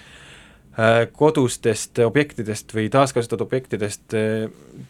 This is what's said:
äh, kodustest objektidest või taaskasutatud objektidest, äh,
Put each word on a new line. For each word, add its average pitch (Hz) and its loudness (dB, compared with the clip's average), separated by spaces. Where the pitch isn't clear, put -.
äh, 113 4
kodustest 131 0
objektidest 117 -2
või 110 -2
taaskasutatud 120 0
objektidest, 107 -6
äh, 110 -2